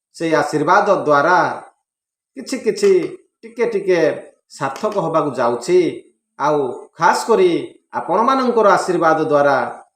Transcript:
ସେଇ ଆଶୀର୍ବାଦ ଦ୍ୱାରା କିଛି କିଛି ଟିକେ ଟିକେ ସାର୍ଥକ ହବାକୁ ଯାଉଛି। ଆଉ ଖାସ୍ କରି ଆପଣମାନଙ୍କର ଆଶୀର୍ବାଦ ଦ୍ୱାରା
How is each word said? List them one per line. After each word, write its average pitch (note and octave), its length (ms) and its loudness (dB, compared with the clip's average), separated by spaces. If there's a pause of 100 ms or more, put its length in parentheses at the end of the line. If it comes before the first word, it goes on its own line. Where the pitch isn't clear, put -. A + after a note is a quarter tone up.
(180)
ସେଇ E3 180 -2
ଆଶୀର୍ବାଦ D3+ 520 2 (180)
ଦ୍ୱାରା D3 340 4 (960)
କିଛି C4 220 -8
କିଛି G3+ 320 0 (480)
ଟିକେ A#3 280 -6
ଟିକେ F3+ 340 0 (500)
ସାର୍ଥକ D3+ 480 -6
ହବାକୁ D#3+ 360 -2
ଯାଉଛି। A#2+ 440 0 (600)
ଆଉ D3 200 0 (360)
ଖାସ୍ F3 320 0
କରି F#3+ 240 4 (420)
ଆପଣମାନଙ୍କର A3+ 760 0
ଆଶୀର୍ବାଦ E3+ 560 2
ଦ୍ୱାରା C#3+ 320 2 (400)